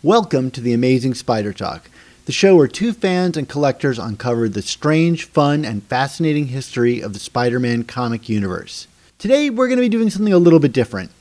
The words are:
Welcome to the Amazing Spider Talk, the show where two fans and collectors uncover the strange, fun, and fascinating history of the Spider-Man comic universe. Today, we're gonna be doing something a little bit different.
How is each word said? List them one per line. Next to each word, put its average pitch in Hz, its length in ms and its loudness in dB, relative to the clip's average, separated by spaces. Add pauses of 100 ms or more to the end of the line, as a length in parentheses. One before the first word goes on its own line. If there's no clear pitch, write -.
Welcome 156 480 2
to 123 100 -12
the 120 140 0
Amazing 127 400 2
Spider 107 400 -4
Talk, - 340 -10 (380)
the - 60 -6
show 196 240 6
where 139 120 6
two 220 240 -4
fans 180 460 -2
and 135 100 -6
collectors 139 500 -2
uncover 113 520 -2
the 98 100 -6
strange, 160 640 0
fun, 147 400 0
and 110 200 -6
fascinating 147 640 -2
history 123 520 -2
of 101 140 -10
the 101 40 -12
Spider-Man 120 640 -2
comic 117 440 -6
universe. 98 580 -4 (320)
Today, 277 300 2
we're 247 220 0
gonna 254 100 2
be 247 80 2
doing 220 220 0
something 202 240 0
a 180 40 6
little 170 220 6
bit 143 140 0
different. 101 360 -2 (100)